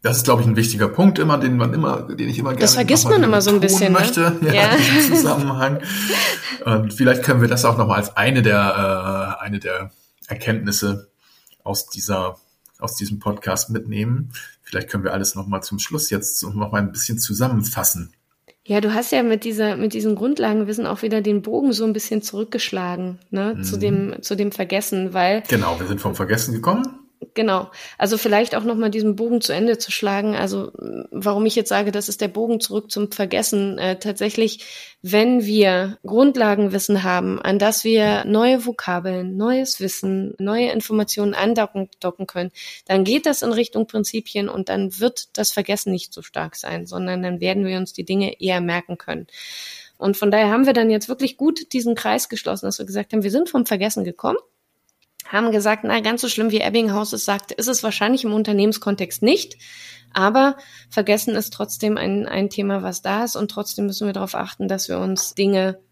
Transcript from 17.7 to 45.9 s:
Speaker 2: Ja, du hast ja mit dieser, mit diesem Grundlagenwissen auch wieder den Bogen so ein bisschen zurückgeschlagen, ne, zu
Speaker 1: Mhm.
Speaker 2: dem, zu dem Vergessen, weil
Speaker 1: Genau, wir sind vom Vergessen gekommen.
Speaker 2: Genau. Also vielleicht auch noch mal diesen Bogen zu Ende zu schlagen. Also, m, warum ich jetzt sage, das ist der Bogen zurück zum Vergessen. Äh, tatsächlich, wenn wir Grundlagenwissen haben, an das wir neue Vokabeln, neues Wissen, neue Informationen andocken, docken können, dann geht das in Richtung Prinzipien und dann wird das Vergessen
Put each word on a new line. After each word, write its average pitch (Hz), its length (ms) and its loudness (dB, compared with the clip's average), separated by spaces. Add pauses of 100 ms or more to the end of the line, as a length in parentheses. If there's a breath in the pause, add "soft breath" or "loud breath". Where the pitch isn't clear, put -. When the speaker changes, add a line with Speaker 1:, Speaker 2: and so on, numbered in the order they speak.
Speaker 2:
Ja, 208 160 2
du 214 120 2
hast 247 200 -2
ja 262 100 4
mit 220 220 0
dieser, 214 320 0
mit 214 160 -2
diesem 214 220 0
Grundlagenwissen 214 680 0
auch 196 160 -4
wieder 220 200 0
den 208 200 2
Bogen 254 300 0
so 220 140 0
ein 220 80 2
bisschen 214 280 -2
zurückgeschlagen, 185 1000 -6 (100)
ne, 202 320 -4
zu 196 160 -4
Speaker 1:
Mhm. - 20 -4
Speaker 2:
dem, 196 420 0
zu - 140 -6
dem 202 160 0
Vergessen, 190 640 -2
weil 185 340 2
Speaker 1:
Genau, 85 320 0
wir 90 80 -6
sind 98 140 -4
vom 98 140 -2
Vergessen 107 380 -2
gekommen. 214 460 0 (340)
Speaker 2:
Genau. 202 380 0 (260 loud breath)
Also 214 180 0
vielleicht 220 400 2
auch 214 80 -4
noch 233 120 0
mal 220 160 0
diesen 214 240 0
Bogen 233 260 0
zu - 100 -2
Ende 220 280 2
zu - 120 -8
schlagen. 202 440 -2
Also, 196 420 -4
m, 57 320 -10
warum 202 380 0
ich 214 80 0
jetzt 214 140 0
sage, 202 220 0
das 202 180 -4
ist 202 120 -6
der 208 60 -2
Bogen 220 320 -2
zurück 208 320 -6
zum 208 200 -2
Vergessen. 196 680 -2
Äh, 185 180 -2
tatsächlich, 214 680 -2 (380 loud breath)
wenn 220 420 4
wir 196 640 2
Grundlagenwissen 208 960 4
haben, 185 400 0
an 190 160 2
das 202 260 2
wir 214 420 4
neue 233 420 4
Vokabeln, 185 680 -4
neues 254 440 0
Wissen, 190 580 -4
neue 220 340 0
Informationen 214 640 0
andocken, 202 560 0 (100)
docken 180 280 -6
können, 180 240 -6 (340 loud breath)
dann 190 180 2
geht 233 220 2
das 294 160 0
in 240 100 0
Richtung 226 360 0
Prinzipien 214 600 -4
und 196 220 -6
dann 190 300 -4
wird 247 400 -2
das 214 120 0
Vergessen 202 400 -2